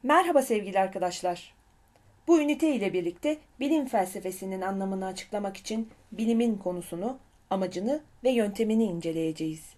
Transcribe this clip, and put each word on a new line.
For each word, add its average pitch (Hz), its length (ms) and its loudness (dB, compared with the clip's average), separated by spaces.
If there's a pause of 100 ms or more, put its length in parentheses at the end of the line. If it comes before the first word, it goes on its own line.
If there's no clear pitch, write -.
Merhaba 320 400 4
sevgili 202 380 0
arkadaşlar. 180 720 -2 (720)
Bu 330 140 8
ünite 302 340 2
ile 196 180 0
birlikte 180 460 -2 (220)
bilim 285 260 2
felsefesinin 190 760 -2
anlamını 190 460 -2
açıklamak 196 500 -6
için 220 340 -6 (220)
bilimin 226 460 2
konusunu, 180 600 -6 (320)
amacını 190 500 -2 (240)
ve 247 60 4
yöntemini 220 540 2
inceleyeceğiz. 160 920 -4